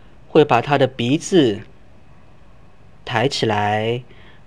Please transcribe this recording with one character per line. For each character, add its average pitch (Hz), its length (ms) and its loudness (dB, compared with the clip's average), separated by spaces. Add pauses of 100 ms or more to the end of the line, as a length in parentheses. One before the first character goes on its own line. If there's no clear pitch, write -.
(280)
会 151 160 4
把 120 160 2
它 139 180 -2
的 135 80 2
鼻 123 320 -2
子 135 420 2 (1400)
抬 120 240 -2
起 - 180 -4
来， 107 560 -2 (440)